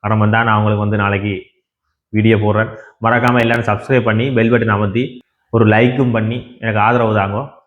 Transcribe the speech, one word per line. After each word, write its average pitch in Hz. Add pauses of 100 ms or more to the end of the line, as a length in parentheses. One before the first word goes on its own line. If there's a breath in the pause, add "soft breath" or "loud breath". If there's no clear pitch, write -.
கரண் 107
வந்தா 113
நான் 110
உங்களுக்கு 107
வந்து 104
நாளைக்கு 101 (800)
வீடியோ 107
போடுறேன். 107 (300 loud breath)
மறக்காம 120
எல்லாரும் 117
சப்ஸ்கிரைப் 113
பண்ணி 113
பெல் 113
பட்டன் 110
அமர்த்தி 104 (500)
ஒரு 113
லைக்கும் 123
பண்ணி 113 (220)
எனக்கு 107
ஆதரவு 113
தாங்கோ. 101 (240)